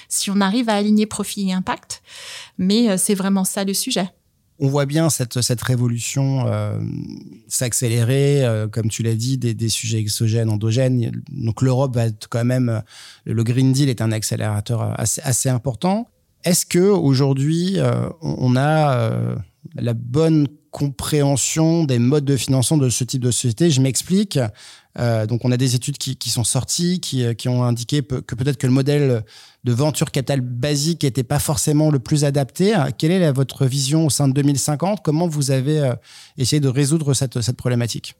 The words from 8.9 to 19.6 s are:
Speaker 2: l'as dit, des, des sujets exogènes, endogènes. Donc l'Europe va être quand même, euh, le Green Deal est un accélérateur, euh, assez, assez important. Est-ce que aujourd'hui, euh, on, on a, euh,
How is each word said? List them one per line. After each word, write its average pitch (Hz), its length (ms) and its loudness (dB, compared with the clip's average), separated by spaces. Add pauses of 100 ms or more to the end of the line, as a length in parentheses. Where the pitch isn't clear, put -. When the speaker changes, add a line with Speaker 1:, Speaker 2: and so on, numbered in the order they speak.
Speaker 2:
l'as 113 120 0
dit, 127 220 0
des, 120 160 -2
des 110 140 -4
sujets 110 320 -4
exogènes, 110 500 0
endogènes. 113 600 0 (200)
Donc 117 300 -4
l'Europe 131 340 2
va 117 100 0
être 107 240 -6
quand 117 160 -2
même, 127 240 0
euh, 110 100 -2 (460)
le 110 180 -2
Green 131 300 2
Deal 139 160 2
est 117 100 -2
un 110 120 0
accélérateur, 107 720 -4
euh, 107 140 -2
assez, - 280 -4
assez 131 260 0
important. 143 580 -2 (360)
Est-ce 175 220 0
que - 140 0
aujourd'hui, 160 1000 2
euh, 120 280 0 (140)
on, 147 140 -4 (180)
on - 20 4
a, 147 400 4
euh, 117 400 -2 (400)